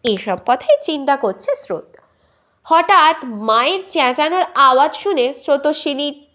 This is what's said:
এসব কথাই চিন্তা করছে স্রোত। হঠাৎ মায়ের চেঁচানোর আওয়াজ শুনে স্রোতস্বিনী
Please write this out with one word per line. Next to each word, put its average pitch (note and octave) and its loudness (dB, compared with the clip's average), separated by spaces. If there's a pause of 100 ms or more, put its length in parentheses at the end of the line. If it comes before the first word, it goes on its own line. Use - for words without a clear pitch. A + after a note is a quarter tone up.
এসব G3+ -4 (100)
কথাই C4 2
চিন্তা C#4 -2
করছে A#3 -4
স্রোত। - -10 (640)
হঠাৎ E4 4
মায়ের A#3 -2
চেঁচানোর D4+ 0 (120)
আওয়াজ C4+ 4
শুনে C#4+ -2
স্রোতস্বিনী C#4+ -4